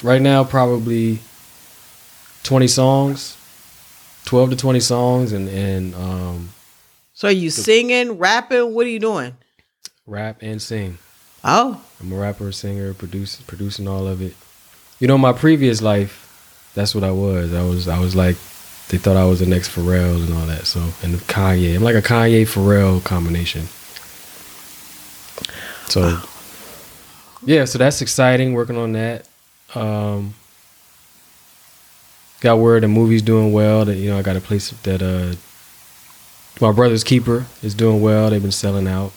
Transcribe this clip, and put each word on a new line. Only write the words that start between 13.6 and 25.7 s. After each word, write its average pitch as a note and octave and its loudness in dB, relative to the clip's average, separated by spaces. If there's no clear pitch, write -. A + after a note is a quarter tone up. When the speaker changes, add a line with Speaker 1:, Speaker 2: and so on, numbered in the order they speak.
Speaker 1:
all F#2+ -4
of F#2 -6
it. F#2 -8
You B2+ 0
know, C3+ 6
my C3 4
previous C3+ 2
life, - -4
that's G2+ -2
what G2+ 0
I F#2+ 0
was. F#2 0
I F2 -2
was, F2+ -2
I F2 -2
was F2+ 0
like, F2+ 4
they F#2 -2
thought F#2+ 2
I F#2 4
was F#2 4
the F#2 2
next F2+ 0
Pharrell F2+ 0
and E2 -2
all E2 -4
that. D#2+ -6
So, - -4
and F2 -2
Kanye. F2+ 0
I'm F#2+ 0
like A#2 2
a G#2 4
Kanye A#2 4
Pharrell G2 2
combination. E2+ -4